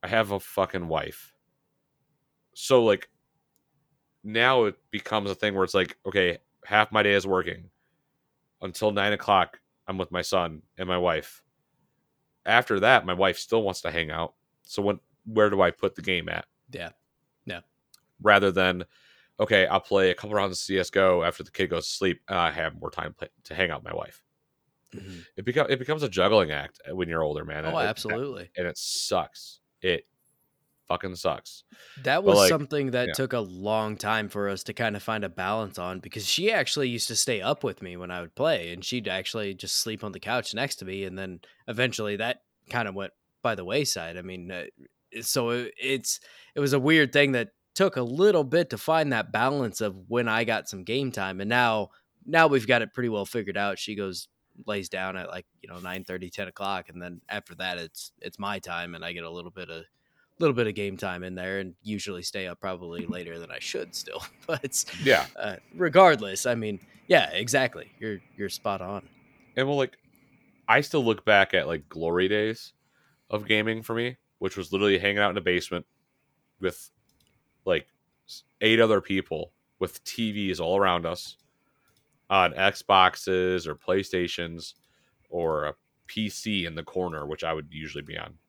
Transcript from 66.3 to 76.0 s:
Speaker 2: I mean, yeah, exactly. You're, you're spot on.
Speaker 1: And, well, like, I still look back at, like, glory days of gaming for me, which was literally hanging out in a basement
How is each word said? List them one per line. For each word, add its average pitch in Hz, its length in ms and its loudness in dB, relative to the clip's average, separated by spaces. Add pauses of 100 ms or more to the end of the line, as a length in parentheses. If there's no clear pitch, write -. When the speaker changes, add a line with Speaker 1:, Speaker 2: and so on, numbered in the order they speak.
Speaker 2:
I 120 100 2
mean, 107 240 -6 (260)
yeah, 120 240 6
exactly. 117 680 -2
You're, 107 180 -8 (180)
you're 98 120 -6
spot 98 320 -4
on. 95 280 -10 (480)
Speaker 1:
And, 135 120 0
well, 143 80 0
like, 135 200 -2 (720)
I 120 120 8
still 147 240 0
look 110 200 2
back 98 300 6
at, 80 140 2
like, 80 200 -6
glory 85 400 0
days 107 440 -2 (580)
of 104 160 -4
gaming 110 360 2
for 113 120 -6
me, 120 220 -4 (240)
which 92 160 -4
was 92 160 -8
literally 98 260 4
hanging 101 200 0
out 104 120 4
in 92 60 -4
a 101 40 -2
basement 90 460 -2 (760)